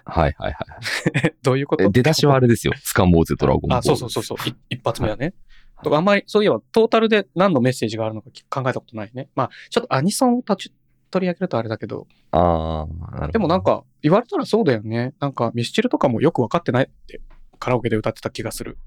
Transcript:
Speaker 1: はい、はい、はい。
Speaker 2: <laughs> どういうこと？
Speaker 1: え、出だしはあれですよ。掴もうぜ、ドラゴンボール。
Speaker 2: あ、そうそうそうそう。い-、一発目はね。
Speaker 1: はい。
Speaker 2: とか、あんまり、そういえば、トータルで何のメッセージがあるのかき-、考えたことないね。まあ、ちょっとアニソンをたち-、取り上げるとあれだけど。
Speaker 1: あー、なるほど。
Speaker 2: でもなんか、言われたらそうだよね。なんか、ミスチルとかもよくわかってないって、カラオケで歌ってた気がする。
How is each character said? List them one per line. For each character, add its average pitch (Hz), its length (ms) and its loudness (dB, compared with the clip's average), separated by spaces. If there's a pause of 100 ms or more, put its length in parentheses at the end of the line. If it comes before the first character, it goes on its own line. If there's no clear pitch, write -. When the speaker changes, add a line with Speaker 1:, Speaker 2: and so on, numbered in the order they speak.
Speaker 1:
は 80 240 0
い、 69 100 -2
は - 120 -6
い、 - 20 -8
は - 0 -
い。 - 40 -10 (800)
Speaker 2:
<laughs> - 60 -20
ど 127 100 2
う 135 60 0
い 139 40 -4
う - 40 -8
こ 156 100 -2
と？ 95 60 2
Speaker 1:
え、 101 60 4
出 107 120 4
だ 151 120 4
し 147 120 2
は 139 100 6
あ 131 40 4
れ 127 80 4
で 117 80 6
す - 120 -6
よ。 131 60 0
掴 - 320 0
も 87 160 6
う 80 40 4
ぜ、 78 120 -2
ド - 100 -2
ラ - 60 4
ゴ - 60 2
ン - 20 0
ボ - 60 0
ー - 20 -2
ル。 131 80 0
Speaker 2:
あ、 120 60 -2
そ 147 100 2
う 127 40 0
そ 123 100 -8
う - 20 -10
そ 117 120 -6
う - 20 -8
そ - 120 -8
う。 - 20 -12 (120)
い-、 - 60 -10 (160)
一 123 120 -10
発 123 180 -2
目 107 80 -2
は 104 60 -4
ね。 147 200 -6 (400)
Speaker 1:
は - 80 -20
い。 - 0 -
Speaker 2:
と 147 80 0
か、 143 60 4
あ - 20 4
ん 175 60 0
ま 202 100 4
り、 196 100 0
そ - 160 0
う - 20 2
い 202 40 4
え - 20 4
ば、 117 100 2 (120)
ト 226 140 4
ー - 20 0
タ 226 120 4
ル 220 80 2
で 208 280 2
何 185 180 4
の 127 80 2
メ 127 80 4
ッ 127 40 0
セ 127 120 -4
ー 110 40 -4
ジ 110 80 -8
が 110 80 -2
あ 110 40 -2
る 110 60 -10
の 104 80 -12
か - 80 -20
き-、 - 180 -20
考 135 120 -4
え - 20 -6 (100)
た - 0 -
こ - 120 -8
と 113 120 -16
な 104 80 -10
い 107 80 -18
ね。 131 220 -12
ま 131 80 0
あ、 117 60 -4 (200)
ち - 80 -2
ょ 226 40 2
っ - 60 -10
と - 60 -4
ア 131 80 2
ニ 185 100 0
ソ 254 160 2
ン 240 120 2
を - 20 -8
た 202 140 -2
ち-、 - 180 -16 (380)
取 185 140 -2
り 180 40 0
上 175 60 -4
げ - 60 -20
る 185 60 -4
と 120 120 -2
あ 113 40 -4
れ 110 60 -8
だ 110 80 -4
け - 80 -10
ど。 107 220 -10 (240)
Speaker 1:
あ 80 580 2
ー、 82 100 -12
な 85 60 -12
る - 120 -14
ほ - 100 -6
ど。 - 40 -6
Speaker 2:
で 226 80 -2
も 180 80 0
な 175 100 2
ん 185 60 -4
か、 113 220 0 (160)
言 147 100 2
わ 202 80 6
れ 254 80 -6
た 415 80 -8
ら 277 100 -2
そ 220 160 0
う - 20 0
だ 143 100 2
よ 107 80 -2
ね。 117 380 -4
な 143 80 -4
ん 135 60 -6
か、 117 200 -2
ミ 117 100 -2
ス - 80 -6
チ - 100 0
ル 247 80 0
と - 100 -2
か 139 100 2
も 113 100 0
よ 147 120 4
く - 80 -4
わ 113 100 0
か - 80 -2
っ 170 60 -2
て - 80 -4
な 123 100 2
い 135 40 2
っ - 20 -20 (200)
て、 - 140 -16 (380)
カ - 100 -6
ラ 127 80 2
オ 110 40 -2
ケ 113 80 -2
で 107 60 0
歌 107 140 -2
っ 110 40 -6
て - 80 -16
た - 100 -6
気 - 100 -12
が 110 100 -6
す - 120 -10
る。 - 240 -12